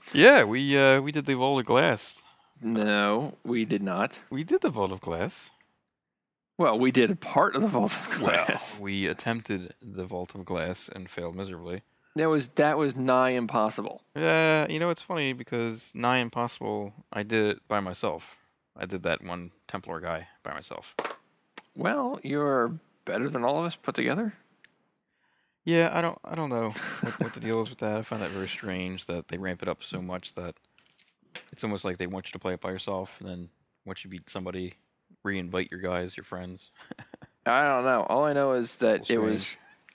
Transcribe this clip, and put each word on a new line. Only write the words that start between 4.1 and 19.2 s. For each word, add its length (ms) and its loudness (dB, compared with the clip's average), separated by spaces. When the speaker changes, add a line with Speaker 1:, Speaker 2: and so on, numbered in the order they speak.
Speaker 1:
We 140 -6
did 160 0
the 100 0
Vault 220 -2
of 80 -8
Glass. 520 -6
Speaker 2:
Well, 220 4
we 120 6
did 200 6
a 60 0
part 400 2
of 60 2
the 40 2
Vault 260 2
of 280 -6
Speaker 1:
Well, 100 2
Speaker 2:
Glass. 340 -4
Speaker 1:
we 280 -2
attempted 760 -4
the 240 -10
Vault 300 -10
of 100 -12
Glass 480 -4
and 160 -14
failed 260 -8
miserably. 460 -10
Speaker 2:
That 140 2
was, 200 2
that 280 2
was 180 0
nigh 360 4
impossible. 720 -2
Speaker 1:
Yeah, 540 4
you 100 -2
know, 100 0
it's 120 -4
funny 320 -2
because 600 -6
nigh 260 2
impossible, 720 -4
I 120 -4
did 220 2
it 100 -20
by 140 0
myself. 560 -4
I 80 -6
did 180 -8
that 180 0